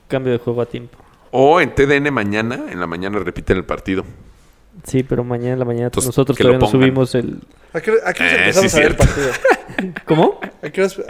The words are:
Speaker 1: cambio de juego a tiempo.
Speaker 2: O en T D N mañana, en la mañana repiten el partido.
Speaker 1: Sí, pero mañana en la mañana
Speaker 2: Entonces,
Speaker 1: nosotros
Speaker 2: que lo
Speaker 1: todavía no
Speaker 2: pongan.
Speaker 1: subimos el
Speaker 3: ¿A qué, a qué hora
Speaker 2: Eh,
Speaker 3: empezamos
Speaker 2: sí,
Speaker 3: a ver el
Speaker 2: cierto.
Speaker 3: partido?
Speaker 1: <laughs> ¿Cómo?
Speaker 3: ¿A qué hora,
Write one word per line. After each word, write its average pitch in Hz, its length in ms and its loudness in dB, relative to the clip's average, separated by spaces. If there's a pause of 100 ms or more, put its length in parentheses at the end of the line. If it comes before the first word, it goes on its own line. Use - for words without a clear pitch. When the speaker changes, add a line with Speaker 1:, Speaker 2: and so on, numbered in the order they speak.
Speaker 1:
cambio 131 260 -2
de 117 60 0
juego 120 220 -4
a 117 40 -2
tiempo. 120 320 -14 (340)
Speaker 2:
O 143 300 6
en 127 120 0
T 139 140 4
D 143 80 4
N 143 160 0
mañana, 113 580 -2
en 90 100 -10
la 87 80 -4
mañana 95 320 -6
repiten 92 380 -2
el 87 80 -6
partido. 92 380 -4 (800)
Speaker 1:
Sí, 131 200 -2
pero 123 200 -2
mañana 123 300 -4
en 127 60 -2
la 127 60 -2
mañana 120 220 -2
Speaker 2:
Entonces, 123 220 -2
Speaker 1:
nosotros 135 280 0
Speaker 2:
que - 60 2
lo 123 80 6
Speaker 1:
todavía 127 160 4
no 104 40 0
Speaker 2:
pongan. 131 160 4
Speaker 1:
subimos 131 280 0
el - 260 -4 (320)
Speaker 3:
¿A 165 80 -4
qué, 220 140 0 (100)
a 185 80 -2
qué - 100 -2
hora 85 100 2
Speaker 2:
Eh, - 60 2
Speaker 3:
empezamos 185 320 4
Speaker 2:
sí, 165 60 2
Speaker 3:
a 147 40 4
ver 151 100 4
el - 60 -4
Speaker 2:
cierto. 135 360 2 (400)
Speaker 3:
partido? 185 260 -6
Speaker 1:
<laughs> - 60 -18
¿Cómo? 170 340 2 (220)
Speaker 3:
¿A 156 80 -10
qué 190 140 -2
hora, 190 100 -2 (160)